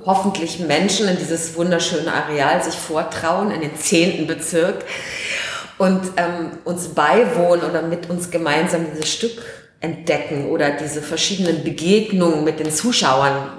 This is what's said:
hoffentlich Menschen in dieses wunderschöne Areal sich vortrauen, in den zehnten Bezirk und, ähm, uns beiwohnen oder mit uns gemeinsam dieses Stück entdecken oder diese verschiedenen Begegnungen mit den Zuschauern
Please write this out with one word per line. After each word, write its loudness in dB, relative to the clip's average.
hoffentlich 0
Menschen 2
in 2
dieses -4
wunderschöne 0
Areal 2
sich -4
vortrauen, -2
in -4
den -6
zehnten 2
Bezirk 0
und, 4
ähm, -2
uns -4
beiwohnen 4
oder 0
mit -4
uns -4
gemeinsam 2
dieses -4
Stück -4
entdecken -2
oder 2
diese -6
verschiedenen 0
Begegnungen 2
mit 0
den -2
Zuschauern 2